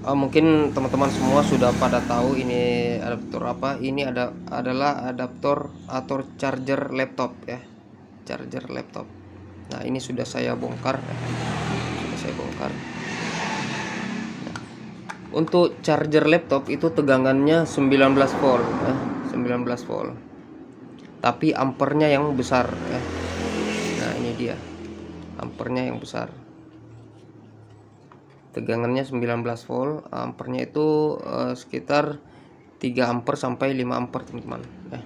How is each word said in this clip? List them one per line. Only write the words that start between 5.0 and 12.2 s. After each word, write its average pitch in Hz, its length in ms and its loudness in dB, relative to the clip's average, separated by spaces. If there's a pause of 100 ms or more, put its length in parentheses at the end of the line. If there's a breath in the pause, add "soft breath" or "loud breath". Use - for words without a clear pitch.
adaptor 127 640 -2 (200)
atau 131 320 -2 (160)
charger 135 560 -2
laptop 131 400 -2 (120)
ya. 123 120 -8 (680)
Charger 127 440 -8
laptop. - 360 -10 (640)
Nah, 131 120 -6
ini 127 160 -2
sudah 127 240 -6
saya 123 320 -2
bongkar 123 480 -4
ya. - 140 -6 (920)
Sudah - 160 -6